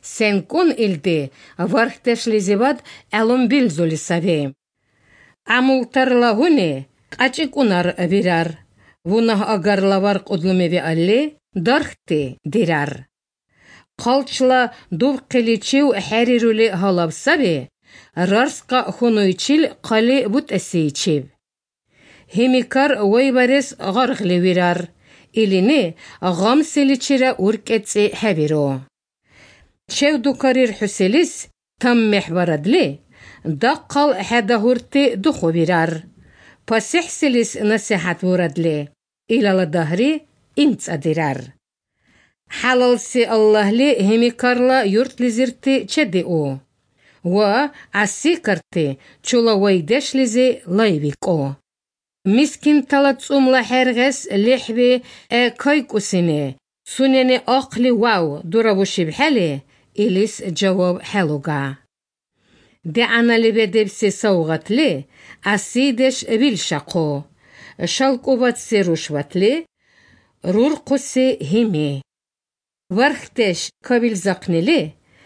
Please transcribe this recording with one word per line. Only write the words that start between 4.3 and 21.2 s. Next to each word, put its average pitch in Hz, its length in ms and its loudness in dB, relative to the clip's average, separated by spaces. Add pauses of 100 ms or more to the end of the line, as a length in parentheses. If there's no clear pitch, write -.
Амултарла 247 880 2
гуни, 202 540 0 (220)
қачи - 380 -2
кунар 185 500 0
вирар. 170 600 0 (460)
Вунах 220 440 0
агарла 196 520 0
варқ 196 300 -2
удлумеви 180 460 0
алли, 175 600 0 (180)
дархти 170 880 -2
дирар. 147 640 -2 (920)
Қалчла 254 760 0 (180)
дубқиличив 247 960 0 (220)
хәрирули 226 600 2
халабсаби, 180 1000 0 (460)
рарсқа 196 800 0
хунуйчил 220 680 2 (200)
қали 233 460 2
бутасичив. 170 960 -2 (1080)